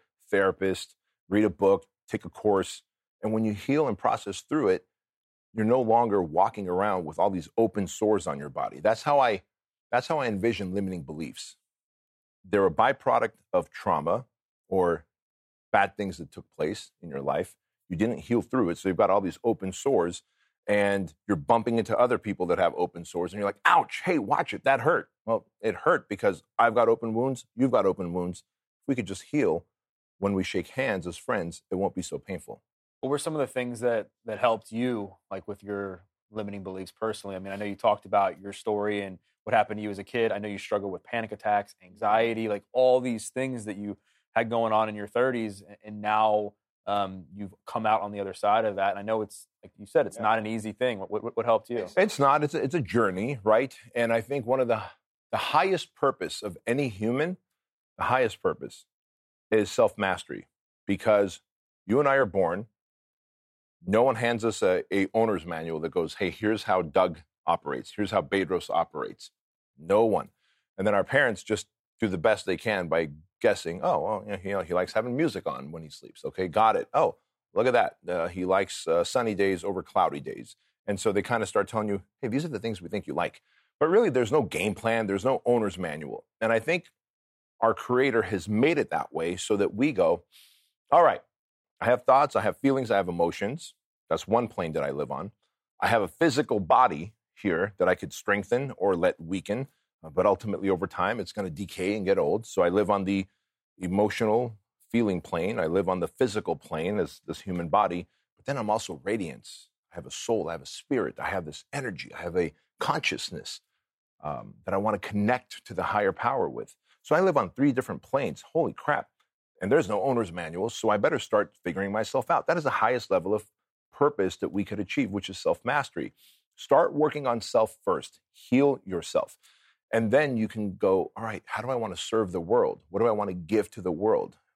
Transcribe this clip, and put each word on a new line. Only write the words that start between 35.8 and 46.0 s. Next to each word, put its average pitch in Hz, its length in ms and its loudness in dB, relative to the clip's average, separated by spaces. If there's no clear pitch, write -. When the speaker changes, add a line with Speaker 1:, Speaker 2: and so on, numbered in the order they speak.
Speaker 2:
limiting 101 320 -10
beliefs 95 300 -10
personally? 107 440 -6
I 92 40 -8
mean, 98 140 -10
I - 20 -6
know 104 100 -6
you 101 100 -6
talked 104 300 2
about 98 360 2
your 101 100 -10
story 104 500 -2
and 95 160 -10
what 110 100 0
happened 107 220 2
to 107 40 -8
you 107 80 -4
as 101 80 -6
a 101 60 -10
kid. 113 300 0
I 101 40 -4
know 104 120 -6
you 101 80 -8
struggled 101 340 -4
with 92 120 -10
panic 113 280 -6
attacks, 104 500 -2
anxiety, 110 680 0
like, 101 140 -2
all 127 260 6
these 120 300 -4
things 127 360 -6
that 101 120 -8
you 101 200 -8
had 117 140 0
going 113 240 0
on 110 160 2
in 107 60 -10
your 104 120 -8
thirties, 113 600 -2
a-, 104 200 -20
and 107 140 -12